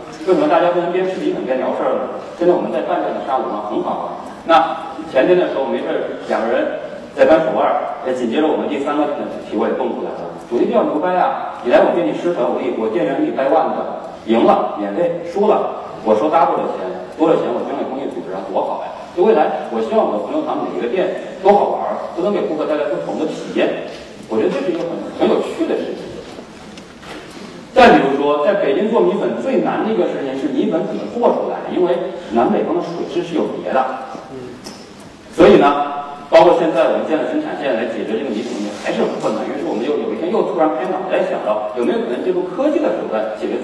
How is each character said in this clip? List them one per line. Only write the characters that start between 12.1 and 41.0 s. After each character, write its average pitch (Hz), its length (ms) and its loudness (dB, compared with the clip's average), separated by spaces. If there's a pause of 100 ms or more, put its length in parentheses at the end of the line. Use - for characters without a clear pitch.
吃 - 240 -2
粉， - 80 0
我 - 160 0
给 185 80 -2
你， - 80 -2
我 220 160 0
店 - 160 0
员 - 80 -2
给 - 80 0
你 - 80 0
掰 135 160 0
腕 160 240 2
子， - 80 -4 (480)
赢 113 160 4
了 - 320 4
免 101 160 -4
费， 170 320 0
输 202 240 2
了 - 400 0 (160)
我 110 160 2
收 156 80 2
double 165 320 4
的 - 160 -2
钱， - 80 -6 (320)
多 - 80 2
的 - 160 4
钱 - 80 -2
我 - 160 -2
捐 - 160 -4
给 - 80 -4
公 - 80 -8
益 - 160 -6
组 - 160 -8
织 95 80 -8
啊， - 160 -8
多 - 80 0
好 - 240 -4
呀！ - 80 -10 (240)
就 180 80 2
未 220 80 6
来， - 400 0
我 226 80 -2
希 220 160 -2
望 214 80 4
我 - 80 -2
的 - 80 -4
回 - 160 -6
流 - 80 -2
堂 - 240 -4
每 - 80 -8
一 - 80 -2
个 - 80 -2
店 - 480 -4
都 - 160 4
好 - 240 0
玩 - 80 -
儿， - 80 -2 (160)
都 - 80 -4
能 190 80 0
给 196 160 0
顾 156 160 -4
客 - 80 -2
带 151 80 0
来 147 160 -2
不 - 160 -2
同 - 80 -6
的 120 80 -2
体 - 320 -8
验。 - 320 0 (420)
我 220 80 0
觉 - 80 2
得 185 80 2
这 269 80 -2
是 - 80 -2
一 - 80 -4
个 - 80 -4
很， - 80 -6 (240)
很 - 80 4
有 - 160 2
趣 - 240 -2
的 - 80 0
事 - 160 -2
情。 - 160 -10 (1700)
再 175 240 10
比 135 80 2
如 135 80 2
说， 147 320 2
在 - 160 4
北 139 160 2
京 208 80 4
做 226 160 4
米 180 160 4
粉 - 240 -2
最 185 240 0
难 165 160 0
的 208 80 0
一 220 80 2
个 170 80 2
事 - 160 -4
情 135 160 -4
是 139 160 -2
米 - 160 2
粉 170 160 0
怎 214 80 -6
么 - 160 -6
做 233 240 2
出 - 160 -2
来， - 240 -6
因 180 80 2
为 - 320 0 (160)
南 117 160 2
北 - 160 2
方 170 160 -2
的 - 80 0
水 - 240 -6
质 170 160 -4
是 165 80 -8
有 - 240 -2
别 - 160 -4
的。 131 80 2 (1500)
所 - 160 10
以 - 80 10
呢， 143 80 6 (640)
包 165 160 10
括 170 160 8
现 - 80 2
在 - 240 4
我 - 80 0
们 - 80 -4
建 - 80 2
的 - 80 -2
生 302 160 0
产 - 160 -6
线 - 160 0
来 - 160 -2
解 - 160 -4
决 - 80 -2
这 - 80 -2
个 - 80 -4
米 107 160 -2
粉 - 80 -6
问 101 80 -4
题 104 80 -4 (160)
还 117 80 0
是 113 80 0
很 120 160 -2
困 107 160 -2
难， - 160 -4
于 - 80 -6
是 - 80 -4
我 - 80 -2
们 107 80 -2
又 147 160 0
有 - 160 -2
一 - 80 -4
天 170 80 -2
又 226 160 2
突 170 160 0
然 156 160 2
拍 185 80 -4
脑 185 240 -4